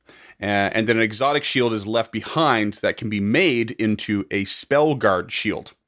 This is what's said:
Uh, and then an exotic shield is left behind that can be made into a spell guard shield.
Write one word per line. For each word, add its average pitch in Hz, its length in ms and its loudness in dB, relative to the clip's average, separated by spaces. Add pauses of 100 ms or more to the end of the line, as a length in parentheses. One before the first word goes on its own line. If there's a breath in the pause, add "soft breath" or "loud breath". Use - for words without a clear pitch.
(420 loud breath)
Uh, 101 320 0
and 110 140 0
then 117 100 4
an 113 60 2
exotic 131 400 0
shield 120 280 0
is 104 140 -4
left 113 260 -2
behind 113 640 0
that 92 220 -2
can 113 120 -8
be 104 100 -2
made 117 520 2
into 107 600 0
a 98 140 0
spell 147 500 2
guard 98 360 2
shield. - 420 -4 (140)